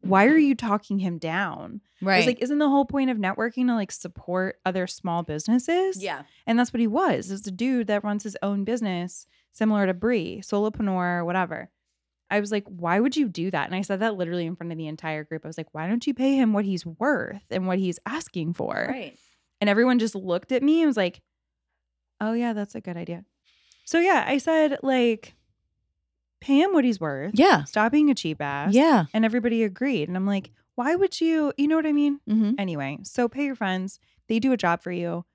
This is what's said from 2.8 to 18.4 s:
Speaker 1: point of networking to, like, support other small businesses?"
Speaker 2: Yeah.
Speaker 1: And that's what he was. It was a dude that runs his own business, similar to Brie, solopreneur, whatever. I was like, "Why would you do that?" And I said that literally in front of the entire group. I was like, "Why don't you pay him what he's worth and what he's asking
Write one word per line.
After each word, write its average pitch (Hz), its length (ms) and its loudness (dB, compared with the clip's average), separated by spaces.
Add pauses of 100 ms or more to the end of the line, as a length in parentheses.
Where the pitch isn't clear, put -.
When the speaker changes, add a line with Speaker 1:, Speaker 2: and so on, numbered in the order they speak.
Speaker 1:
point 269 240 0
of 240 80 -2
networking 226 500 -2
to, 240 80 2
like, 202 180 -2
support 180 720 -6
other 185 220 -2
small 170 360 -4
businesses?" 247 800 0
Speaker 2:
Yeah. 151 200 -6 (240)
Speaker 1:
And 226 120 2
that's 240 140 0
what 226 80 -4
he 233 60 2
was. 226 420 0
It 196 40 -6
was 208 140 -10
a 196 40 -8
dude 240 360 -2
that 208 160 0
runs 208 200 -4
his 202 180 -8
own 202 240 -2
business, 196 600 -4 (280)
similar 214 340 2
to 185 60 0
Brie, 202 500 -2
solopreneur, 185 840 -2
whatever. 175 440 -4 (600)
I 208 120 0
was 202 100 -4
like, 202 160 -2
"Why 175 320 0
would 262 160 2
you 285 140 0
do 175 220 -4
that?" 151 160 -2
And 185 80 -6
I 196 80 -2
said 190 180 -4
that 220 160 -2
literally 175 280 -2
in 165 120 -6
front 170 160 -8
of 160 40 -8
the 160 100 -8
entire 156 360 -8
group. 156 220 -10
I - 40 -12
was 160 80 -14
like, 160 160 -12
"Why 160 140 -6
don't 233 180 -2
you 285 80 -2
pay 269 220 2
him 247 160 4
what 202 140 2
he's 190 200 -2
worth 202 680 -4
and 185 160 -2
what 185 120 0
he's 180 260 -2
asking 202 500 -6